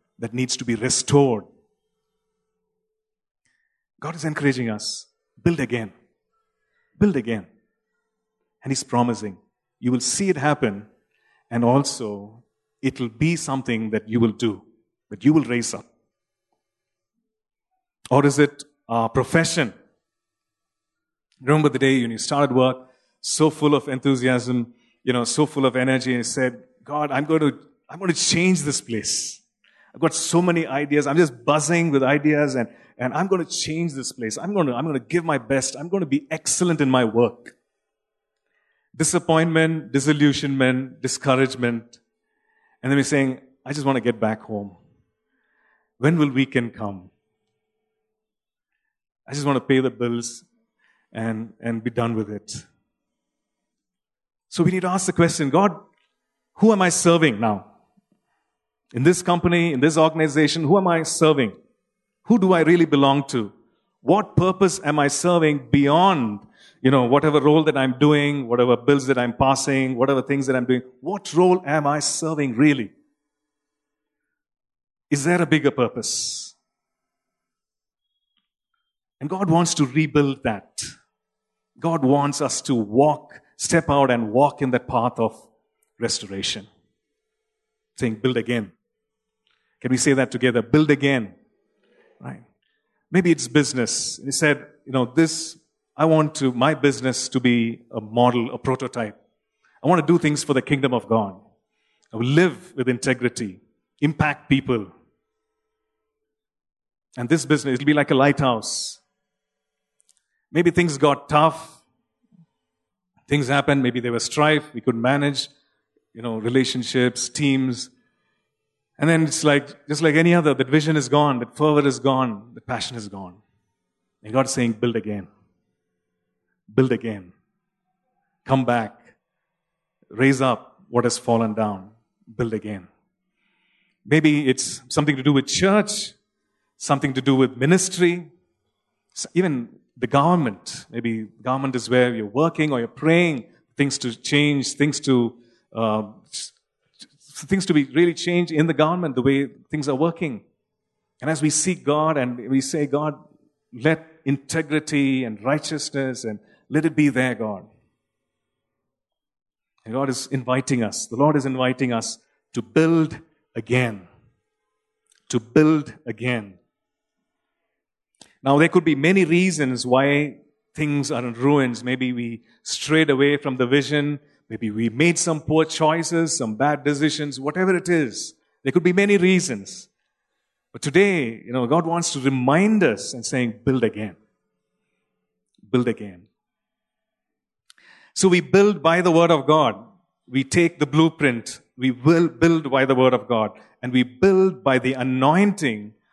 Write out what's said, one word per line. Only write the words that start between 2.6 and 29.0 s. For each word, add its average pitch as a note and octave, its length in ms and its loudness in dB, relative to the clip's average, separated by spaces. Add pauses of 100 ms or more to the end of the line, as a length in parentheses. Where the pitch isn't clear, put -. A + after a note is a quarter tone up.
God D#3+ 160 -12
is D#3+ 100 -10
encouraging C#3 440 -2
us, - 380 -10 (360)
build E3+ 160 2
again, A2+ 340 -6 (1040)
build G#3 180 2
again. A2+ 300 -4 (1160)
And B2 80 -4
He's C3 120 -4
promising, A2 540 -2 (420)
you B2 120 -2
will B2+ 80 0
see G3 300 -2
it E3 80 0
happen, B2+ 500 -2 (640)
and A#2+ 120 -2
also A#2 800 -2 (380)
it C3+ 180 -4
will A#2+ 100 -6
be D3+ 260 -2
something A#2+ 560 -6
that G#2+ 180 -4
you A2+ 100 0
will A2+ 120 2
do, G#2 320 -4 (460)
that G#2 140 -18
you C#3+ 80 6
will D#3 120 4
raise A#2+ 300 -4
up. - 120 -12 (2250)
Or C3+ 120 4
is C#3 140 2
it C#3+ 260 2 (240)
a A2+ 220 -2
profession? C#3 640 0 (1700)
Remember D3+ 280 2
the B2+ 100 -4
day C3+ 240 2
when A#2 80 -6
you A2+ 80 -10
started C#3 360 0
work, B2+ 220 2 (420)
so - 300 0
full D3 240 0
of C#3 140 0
enthusiasm, B2+ 880 -2 (280)
you B2+ 80 -2
know, B2 120 0
so D3 240 0
full C3+ 180 -2
of B2+ 100 2
energy, B2+ 360 0
and B2 80 -2
you A#2 40 -4
said, B2 400 -4 (200)
"God, D3 280 -6
I'm C#3 140 -2
going D#3 140 2
to, C#3+ 200 0 (300)
I'm - 80 -20
going F3+ 160 -2
to C#3+ 60 -6
change F3 420 2
this C#3+ 180 -4
place. - 600 -8 (520)